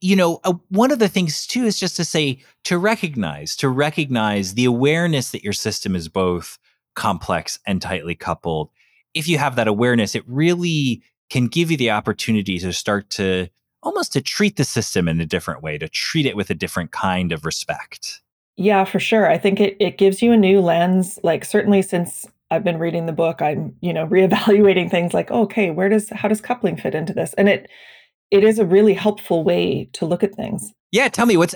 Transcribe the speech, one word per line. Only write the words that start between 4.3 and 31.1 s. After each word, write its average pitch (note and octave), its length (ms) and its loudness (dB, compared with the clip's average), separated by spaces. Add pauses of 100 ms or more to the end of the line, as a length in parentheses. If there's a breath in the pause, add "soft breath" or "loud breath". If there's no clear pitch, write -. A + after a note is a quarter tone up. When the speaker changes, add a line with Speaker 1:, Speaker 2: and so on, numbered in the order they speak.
Speaker 1:
the B2 120 2
awareness C#3+ 640 2
that - 120 -10
your G2+ 120 -4
system - 420 -4
is D#2+ 120 -6
both F2 500 -2 (360)
complex F2+ 720 -4
and F#2+ 140 -2
tightly F2 340 -6
coupled. E2 560 -6 (440)
If D3+ 140 -4
you E3 100 0
have C3+ 180 -2
that A#2 100 2
awareness, A2 480 2
it A#2 120 -6
really D#3 760 0 (280 soft breath)
can B2 160 0
give E3 240 0
you E3 60 2
the A#2+ 140 0
opportunity G#2 680 -2
to F2+ 140 -4
start G2+ 380 -4
to F#2 380 -2 (340)
almost F#4+ 300 -4
to C#3+ 80 0
treat - 360 -2
the D3 80 0
system - 440 -2
in E2 120 0
a E2 60 -4
different D#2 360 -6
way, D2+ 160 -8
to D#2 100 -8
treat - 380 -4
it B2 100 -2
with G2+ 140 -6
a - 40 -16
different F2 360 -6
kind F#2 420 -2
of D#2 120 -8
respect. - 760 -10 (360)
Speaker 2:
Yeah, F#3+ 280 2
for F#3+ 140 -4
sure. G3+ 320 2
I D#3+ 80 2
think G3 220 0
it, G3 180 2
it F3+ 200 -2
gives G3 220 2
you A#3 120 4
a A#3 40 6
new G3 240 6
lens. F3 640 2
Like, E3 220 0
certainly G3+ 380 2
since F3 440 -4 (240)
I've - 140 -2
been F3 140 -2
reading E3 280 -2
the E3 60 -4
book, E3 280 -2
I'm, D3+ 400 -4
you F3 120 -4
know, D#3+ 140 -2
<laughs> - 20 -8
reevaluating F#3 800 4
things F3 240 0
like, E3+ 160 -2
"Okay, G#3 400 0
where F3+ 180 0
does, G#3 220 2
how G#3+ 180 -4
does G#3+ 120 0
coupling G3 360 -4
fit - 180 -4
into D#3+ 180 -4
this?" - 220 -4
And G3 140 4
it, - 220 0 (600 loud breath)
it G3 120 6
is G#3+ 160 4
a G#3+ 80 4
really G3 280 6
helpful F3 500 0
way F3 480 0
to - 140 -4
look F3 160 0
at G3+ 120 -2
things. - 380 -10 (180)
Speaker 1:
Yeah, B3+ 180 2
tell A#3 180 0